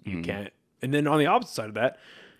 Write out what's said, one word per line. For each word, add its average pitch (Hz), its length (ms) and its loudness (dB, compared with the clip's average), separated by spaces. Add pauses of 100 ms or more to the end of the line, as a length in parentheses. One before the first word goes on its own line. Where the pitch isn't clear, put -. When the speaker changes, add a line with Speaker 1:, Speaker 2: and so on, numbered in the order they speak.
Speaker 1:
You 98 120 -6
Speaker 2:
Mm-hmm. 85 60 -4
Speaker 1:
can't. 98 300 -6 (300)
And 131 100 -2
then 147 140 2
on 151 120 4
the 147 80 6
opposite 226 280 2
side 107 140 -6
of 107 60 -12
that, 113 240 0 (420)